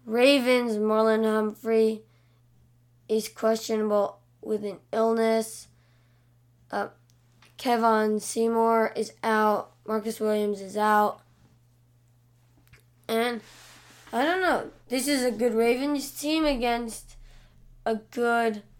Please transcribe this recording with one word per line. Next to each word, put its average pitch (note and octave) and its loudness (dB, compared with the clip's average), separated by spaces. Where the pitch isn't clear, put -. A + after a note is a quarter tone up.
Ravens, B3 4
Marlon A3 2
Humphrey A3 0
is A3 -2
questionable G#3+ -2
with G#3 -6
an G3 -10
illness. A3+ 0
Uh, G2+ -6
Kevon A3 2
Seymour A3+ 0
is A3 -6
out. G#3+ 0
Marcus A3 -6
Williams G#3 -2
is G3 -12
out. G#3 2
And A3+ -2
I A#3+ 0
don't F4+ 0
know. D4+ 0
This C4 -2
is C4+ 0
a B3 0
good A3 0
Ravens C4 0
team D#4 -2
against A#3+ -4
a A3+ 0
good A#3 -2